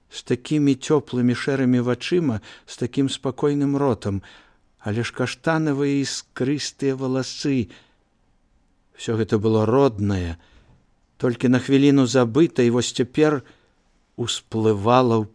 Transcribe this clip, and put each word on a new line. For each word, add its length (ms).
з 160
такімі 560
цёплымі 560
шэрымі 480
вачыма, 560
з 80
такім 320
спакойным 640
ротам, 480
але 240
ж 80
каштанавыя 880
іскрыстыя 960
валасы. 800
Усё 240
гэта 240
было 240
роднае, 720
толькі 320
на 80
хвіліну 480
забыта, 560
і 160
вось 160
цяпер 480
усплывала 1040
ў 140